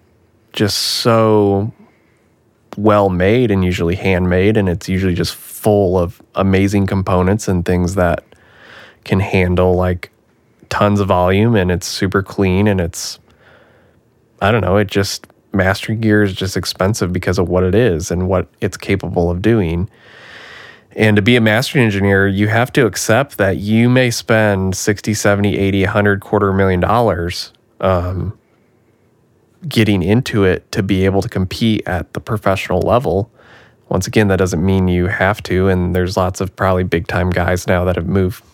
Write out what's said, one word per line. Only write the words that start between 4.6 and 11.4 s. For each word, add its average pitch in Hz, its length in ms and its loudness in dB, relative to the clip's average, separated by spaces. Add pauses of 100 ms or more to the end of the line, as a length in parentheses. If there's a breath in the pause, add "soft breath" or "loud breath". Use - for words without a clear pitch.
it's 90 220 -4
usually 92 240 0
just 85 200 -4
full 101 640 0
of 85 220 -4 (140)
amazing 98 520 2
components 95 640 0
and 90 160 0
things 90 300 0
that 87 300 -2 (800 loud breath)
can 98 160 0
handle, 92 540 0
like, 90 360 -2 (580)
tons 101 320 0
of 95 80 -2
volume, 98 460 2